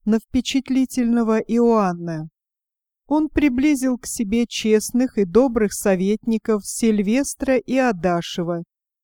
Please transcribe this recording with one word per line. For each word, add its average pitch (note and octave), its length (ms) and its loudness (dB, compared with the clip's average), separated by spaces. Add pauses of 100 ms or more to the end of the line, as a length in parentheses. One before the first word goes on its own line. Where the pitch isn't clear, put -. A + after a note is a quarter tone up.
на G#3+ 120 2
впечатлительного A#3+ 1200 0
Иоанна. F3+ 920 0 (760)
Он D#4 220 0
приблизил C4 720 0
к - 80 -18
себе A#3 400 -2
честных A3 720 0
и G3+ 80 2
добрых A3+ 480 2
советников G#3 880 0
Сильвестра A#3 960 0
и A3+ 180 -4
Адашева F3 880 -2 (400)